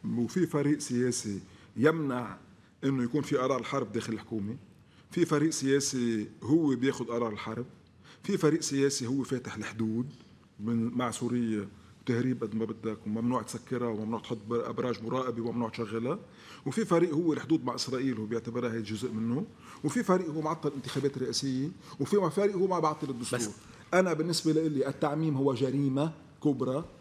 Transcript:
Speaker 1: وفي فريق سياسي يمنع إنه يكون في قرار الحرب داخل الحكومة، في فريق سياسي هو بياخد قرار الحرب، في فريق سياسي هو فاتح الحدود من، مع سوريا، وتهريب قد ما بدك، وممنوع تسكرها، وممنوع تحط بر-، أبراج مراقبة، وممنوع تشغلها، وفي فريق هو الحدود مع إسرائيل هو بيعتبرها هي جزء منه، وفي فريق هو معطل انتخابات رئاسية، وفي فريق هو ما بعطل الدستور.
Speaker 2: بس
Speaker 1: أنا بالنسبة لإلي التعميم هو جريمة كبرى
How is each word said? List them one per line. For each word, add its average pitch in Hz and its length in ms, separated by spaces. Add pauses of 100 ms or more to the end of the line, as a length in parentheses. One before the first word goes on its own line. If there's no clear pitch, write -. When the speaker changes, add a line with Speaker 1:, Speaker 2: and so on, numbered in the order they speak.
(180)
Speaker 1:
وفي 135 300
فريق 143 320
سياسي 120 600 (380)
يمنع 123 600 (460)
إنه 135 200
يكون 135 180
في 139 160
قرار 127 220
الحرب 117 320
داخل 113 220
الحكومة، 107 420 (560)
في 170 140
فريق 156 240
سياسي 131 800 (160)
هو 151 320
بياخد 123 320
قرار 117 220
الحرب، 110 360 (580)
في 196 140
فريق 156 240
سياسي 139 460
هو 135 160
فاتح 123 320
الحدود 110 540 (500)
من، 117 380
مع 123 140
سوريا، 113 560 (340)
وتهريب 123 420
قد 107 120
ما 110 100
بدك، 110 320 (100)
وممنوع 117 340
تسكرها، 120 460
وممنوع 110 320
تحط - 180 (120)
بر-، 117 200
أبراج 117 340
مراقبة، 120 380
وممنوع 117 280
تشغلها، 117 500 (460)
وفي 208 200
فريق 170 280
هو 160 200
الحدود 143 320
مع 120 100
إسرائيل 127 420
هو 107 80
بيعتبرها 117 480
هي 113 80
جزء 107 300
منه، 117 340 (380)
وفي 190 200
فريق 185 260
هو 156 120
معطل 156 340
انتخابات 135 420
رئاسية، 127 520 (300)
وفي 180 360
فريق 202 200
هو 185 120
ما 180 120
بعطل 151 300
الدستور. 120 300
Speaker 2:
بس 107 100 (440)
Speaker 1:
أنا 185 200
بالنسبة 160 380
لإلي 151 360
التعميم 151 500
هو 139 160
جريمة 139 580 (320)
كبرى 131 420 (160)